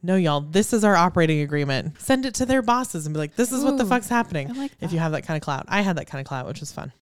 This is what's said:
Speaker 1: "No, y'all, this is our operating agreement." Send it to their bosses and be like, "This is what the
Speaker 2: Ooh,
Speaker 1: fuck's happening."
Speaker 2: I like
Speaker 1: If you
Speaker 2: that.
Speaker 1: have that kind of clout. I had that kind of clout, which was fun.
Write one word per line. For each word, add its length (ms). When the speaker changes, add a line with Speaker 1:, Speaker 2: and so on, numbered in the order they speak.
Speaker 1:
"No, 140
y'all, 260
this 320
is 100
our 120
operating 460
agreement." 600
Send 240
it 100
to 120
their 160
bosses 420
and 80
be 60
like, 160
"This 160
is 120
what 140
the 80
Speaker 2:
Ooh, 40
Speaker 1:
fuck's 200
happening." 400
Speaker 2:
I 60
like 160
Speaker 1:
If 100
you 60
Speaker 2:
that. 60
Speaker 1:
have 100
that 120
kind 120
of 60
clout. 240
I 140
had 160
that 100
kind 120
of 80
clout, 200
which 120
was 120
fun. 200